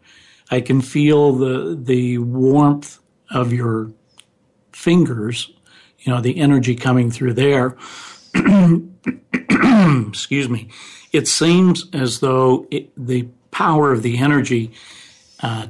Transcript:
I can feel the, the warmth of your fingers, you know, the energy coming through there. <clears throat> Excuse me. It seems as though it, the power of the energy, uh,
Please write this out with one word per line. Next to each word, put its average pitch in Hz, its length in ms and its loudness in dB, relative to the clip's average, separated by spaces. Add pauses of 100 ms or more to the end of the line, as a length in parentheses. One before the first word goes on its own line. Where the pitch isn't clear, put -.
(500)
I 127 100 -2
can 131 200 0
feel 147 520 2
the, 131 460 -2
the 123 400 -2
warmth 131 800 0 (320)
of 123 220 -2
your 113 380 -4 (840)
fingers, 123 800 -2 (480)
you - 140 -4
know, 123 80 -2
the 127 180 -2
energy 135 360 2
coming 127 360 0
through 123 240 -4
there. 131 420 0 (580)
<clears throat> 175 1700 2
Excuse 135 400 -6
me. 107 200 -8 (440)
It - 160 -2
seems 175 640 2
as 127 280 -4
though 131 500 2
it, - 260 -8
the 123 320 -4 (220)
power 151 420 0
of 113 100 -2
the 120 160 -2
energy, 127 540 0 (680)
uh, 110 300 -8